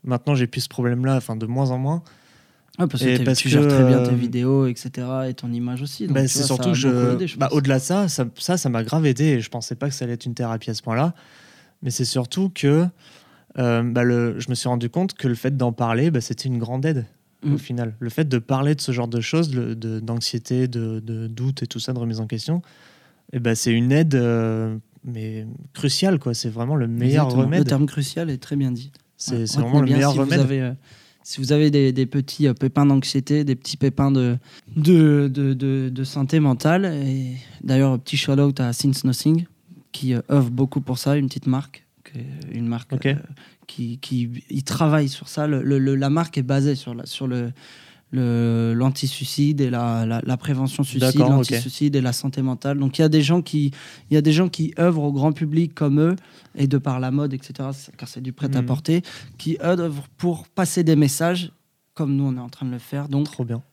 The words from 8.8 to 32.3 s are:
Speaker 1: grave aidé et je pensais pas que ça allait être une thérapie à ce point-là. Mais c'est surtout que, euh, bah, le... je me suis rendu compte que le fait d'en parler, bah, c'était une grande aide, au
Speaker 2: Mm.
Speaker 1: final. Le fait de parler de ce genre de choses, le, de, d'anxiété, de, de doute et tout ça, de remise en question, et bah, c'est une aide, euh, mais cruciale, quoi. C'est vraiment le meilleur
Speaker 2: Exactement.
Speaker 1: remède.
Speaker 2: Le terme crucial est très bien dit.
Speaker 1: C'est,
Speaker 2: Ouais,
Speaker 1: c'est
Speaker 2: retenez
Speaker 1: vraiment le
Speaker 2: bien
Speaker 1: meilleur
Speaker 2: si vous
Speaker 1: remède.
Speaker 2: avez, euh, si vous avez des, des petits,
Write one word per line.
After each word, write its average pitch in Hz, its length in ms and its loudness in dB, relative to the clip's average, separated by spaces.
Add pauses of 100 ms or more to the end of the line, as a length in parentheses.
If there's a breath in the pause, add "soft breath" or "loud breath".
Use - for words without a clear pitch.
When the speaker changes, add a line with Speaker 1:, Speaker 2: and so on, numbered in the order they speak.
Speaker 1:
grave 151 220 0
aidé 135 200 2
et 139 160 2
je 107 100 -8
pensais 120 240 -8
pas 139 140 -6
que 139 60 -6
ça 131 120 -8
allait 120 80 -4
être 117 120 -12
une 120 80 -6
thérapie 113 360 -6
à 110 40 -6
ce - 80 -10
point-là. 131 300 0 (720 soft breath)
Mais 131 80 -4
c'est 131 160 -2
surtout 180 480 -2
que, 151 320 2 (720 soft breath)
euh, 117 240 2
bah, 120 220 0
le... 120 340 2
je - 100 -8
me 127 60 -2
suis 120 140 -4
rendu 120 200 -2
compte 185 260 -2
que - 140 -6
le 120 60 2
fait 135 220 -2
d'en 123 160 0
parler, 117 380 0
bah, 135 100 0
c'était - 280 -8
une 123 100 -2
grande 127 280 -4
aide, 139 180 0 (400)
au 151 60 0
Speaker 2:
Mm. 143 80 2
Speaker 1:
final. 120 400 -6
Le 117 120 -6
fait 160 180 0
de 127 100 2
parler 135 380 0
de 135 40 -12
ce 135 120 -4
genre 120 160 -2
de 117 120 -2
choses, 156 340 0
le, 117 200 -2
de, 110 240 -6
d'anxiété, 117 680 -4
de, 113 320 -4
de 113 260 -8
doute 123 380 -4
et - 20 -8
tout 117 140 -8
ça, 127 120 -6
de 123 60 -4
remise 113 220 -4
en 110 80 -4
question, 156 340 -4 (680 soft breath)
et 127 80 -4
bah, 113 160 0
c'est 120 160 0
une 120 180 2
aide, 151 240 4
euh, 113 640 0 (280)
mais 110 440 -10 (240)
cruciale, 151 480 0
quoi. 123 120 -4
C'est 117 180 -6
vraiment 117 260 -4
le 120 100 0
meilleur 123 380 2
Speaker 2:
Exactement. 127 220 2
Speaker 1:
remède. 147 140 2
Speaker 2:
Le 147 40 4
terme 139 220 2
crucial 151 440 -4
est 127 80 -6
très - 160 -10
bien 135 160 0
dit. 123 220 -8 (240)
Speaker 1:
C'est, - 220 -8
Speaker 2:
Ouais, 113 80 -2
Speaker 1:
c'est 110 100 -4
Speaker 2:
retenez 147 80 2
Speaker 1:
vraiment 139 160 4
le 131 60 4
Speaker 2:
bien 127 100 4
Speaker 1:
meilleur 139 160 4
Speaker 2:
si 131 60 2
vous 135 60 2
Speaker 1:
remède. 143 160 2
Speaker 2:
avez, 135 200 2
euh, 123 120 -4 (500 soft breath)
si - 180 -12
vous 135 120 0
avez 151 180 6
des, 139 220 4
des 127 140 0
petits, 139 420 0